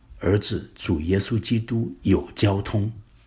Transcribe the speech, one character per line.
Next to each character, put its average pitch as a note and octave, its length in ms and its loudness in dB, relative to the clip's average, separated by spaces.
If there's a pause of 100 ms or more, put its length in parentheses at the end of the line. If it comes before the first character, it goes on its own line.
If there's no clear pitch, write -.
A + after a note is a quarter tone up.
(200)
儿 G2 180 4
子 G#2 380 -4
主 E2+ 240 -2
耶 E2+ 180 2
稣 A2 220 0
基 A2+ 180 0
督 A2+ 320 -2 (120)
有 - 340 2
交 G2 260 2
通， G#2+ 300 -2 (360)